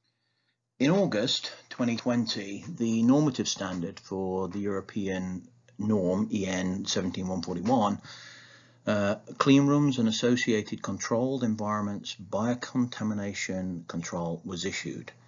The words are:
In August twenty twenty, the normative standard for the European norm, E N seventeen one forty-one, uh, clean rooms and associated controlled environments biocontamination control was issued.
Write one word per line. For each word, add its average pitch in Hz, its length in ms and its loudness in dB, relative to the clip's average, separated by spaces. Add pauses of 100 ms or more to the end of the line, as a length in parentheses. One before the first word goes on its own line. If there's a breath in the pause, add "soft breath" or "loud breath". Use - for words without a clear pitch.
(800)
In 139 100 6
August 135 600 2 (160)
twenty 120 260 0
twenty, 107 720 -2
the 113 380 2
normative 131 420 4
standard 92 540 -4
for 95 480 -2
the 98 100 -6
European 95 880 -4 (320)
norm, 104 540 2
E 98 140 0
N 92 380 -2
seventeen 92 440 -2
one 92 140 -2
forty-one, 101 580 0 (840 loud breath)
uh, 104 300 2 (240)
clean 139 300 8
rooms 143 320 4
and 113 80 4
associated 110 760 2
controlled 123 600 -2
environments 104 720 -2
biocontamination 101 1700 -2
control 85 580 -4
was 92 200 -6
issued. 76 480 -6 (160 soft breath)